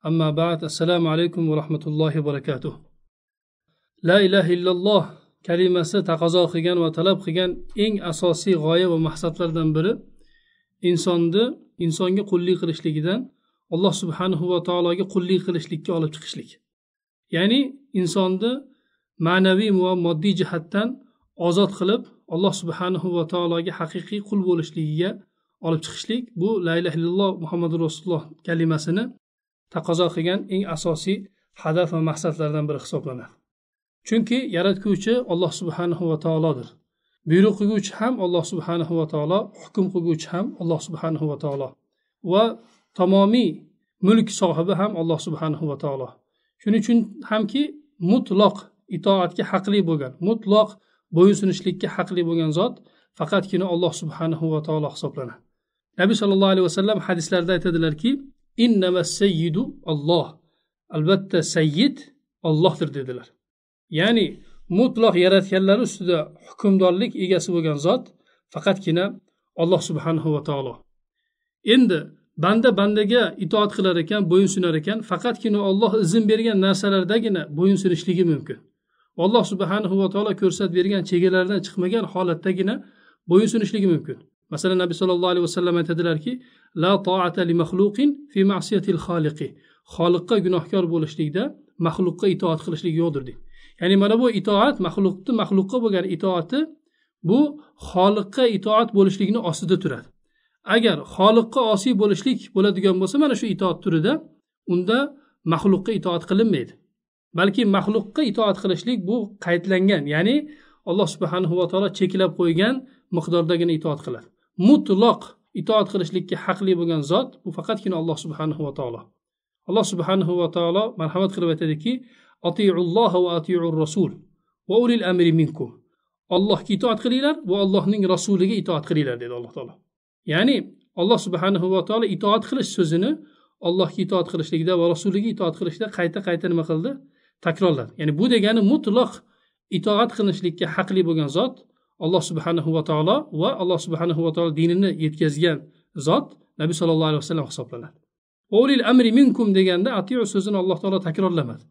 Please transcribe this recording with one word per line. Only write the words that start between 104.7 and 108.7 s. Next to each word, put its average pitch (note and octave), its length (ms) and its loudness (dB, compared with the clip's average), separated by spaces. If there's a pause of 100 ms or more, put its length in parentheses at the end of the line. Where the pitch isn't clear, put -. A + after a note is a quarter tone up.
maxluqqa F#3+ 460 2
itoat F3 320 -4
qilinmaydi. F#3+ 480 0 (600)
Balki G3+ 300 2
maxluqqa G3+ 580 0
itoat G#3+ 360 0
qilishlik F#3+ 480 -2